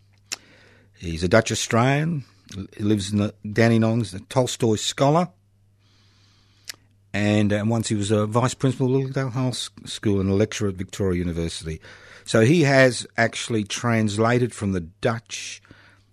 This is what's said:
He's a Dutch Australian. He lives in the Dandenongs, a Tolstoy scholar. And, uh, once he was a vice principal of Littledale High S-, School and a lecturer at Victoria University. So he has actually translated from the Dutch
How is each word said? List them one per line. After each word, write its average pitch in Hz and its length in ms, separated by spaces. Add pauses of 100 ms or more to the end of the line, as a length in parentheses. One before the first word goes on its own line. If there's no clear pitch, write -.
(1000)
He's 82 240
a 90 60
Dutch 110 240
Australian. 139 720 (520)
He 110 60
lives 104 300
in 104 60
the 104 160 (100)
Dandenongs, 113 680
a 95 60
Tolstoy 117 560
scholar. 151 520 (1800)
And, 104 400
uh, 104 120
once 113 240
he 110 60
was 101 160
a 107 160
vice 120 280
principal 131 320 (100)
of 135 60
Littledale 135 280
High 127 180
S-, - 220 (140)
School 98 360
and 95 80
a 98 60
lecturer 104 340
at 92 60
Victoria 95 440
University. 82 600 (440)
So - 160
he 151 220
has 135 440 (100)
actually 113 480
translated 113 880
from 98 200
the 92 80
Dutch - 840 (500)